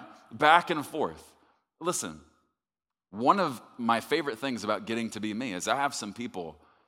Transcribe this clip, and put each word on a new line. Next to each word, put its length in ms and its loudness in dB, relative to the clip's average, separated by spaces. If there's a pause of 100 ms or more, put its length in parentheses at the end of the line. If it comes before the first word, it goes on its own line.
(320)
Back 380 6
and 160 -2
forth. 360 -4 (580)
Listen, 420 -4 (880)
one 300 4
of 220 -2 (160)
my 220 2
favorite 400 -2
things 240 -4
about 220 -2
getting 240 -4
to 100 -10
be 140 -4
me 200 -6
is 140 -6
I 80 2
have 180 0
some 200 -8
people 440 -10 (300)